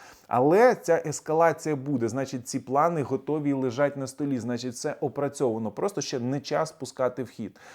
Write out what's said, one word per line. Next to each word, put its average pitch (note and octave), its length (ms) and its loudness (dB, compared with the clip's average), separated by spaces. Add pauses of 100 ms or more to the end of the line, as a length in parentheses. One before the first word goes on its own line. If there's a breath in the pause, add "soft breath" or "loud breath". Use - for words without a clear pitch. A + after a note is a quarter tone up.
(280 loud breath)
Але F3+ 460 6
ця - 320 2
ескалація D#3 680 0
буде, C3 320 -2
значить, C3 400 -4
ці C3+ 120 -4
плани D3 420 2
готові C#3+ 480 -2
і - 20 2
лежать C3+ 440 0
на C3+ 100 -6
столі, C#3 320 -4
значить, A#2+ 360 -4
все - 260 -6
опрацьовано, C3 680 -2
просто F#3+ 300 -4
ще C#3 200 -4
не C3 200 -2
час D#3 320 -2
пускати B2+ 500 -4
в A2+ 60 -8
хід. - 320 -12 (140 loud breath)